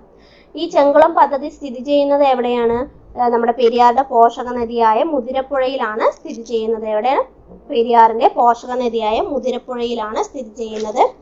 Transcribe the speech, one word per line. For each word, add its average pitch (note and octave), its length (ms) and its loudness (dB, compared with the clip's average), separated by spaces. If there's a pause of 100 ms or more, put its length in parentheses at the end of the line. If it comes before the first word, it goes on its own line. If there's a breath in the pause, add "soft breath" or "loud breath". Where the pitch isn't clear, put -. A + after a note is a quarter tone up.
(560 soft breath)
ഈ E4 120 -6
ചെങ്കുളം D4+ 460 4
പദ്ധതി D4+ 340 2
സ്ഥിതി C4 320 -12
ചെയ്യുന്നത് C#4+ 420 2
എവിടെയാണ്? A#3+ 500 0 (460)
ഏഹ്, A#3+ 100 0
നമ്മുടെ A#3 240 0
പെരിയാറിന്റെ A#3+ 500 4
പോഷക A#3+ 400 4
നദിയായ A#3 600 0
മുതിരപ്പുഴയിലാണ് C4 1080 -2
സ്ഥിതി A#3 300 -14
ചെയ്യുന്നത്. A3 420 -4
എവിടെയാണ്? A#3 400 -2 (460)
പെരിയാറിന്റെ A#3 580 2
പോഷക A#3+ 400 2
നദിയായ A#3 520 -2
മുതിരപ്പുഴയിലാണ് A#3+ 1000 -6
സ്ഥിതി B3 360 -12
ചെയ്യുന്നത്. A3 520 -2 (120)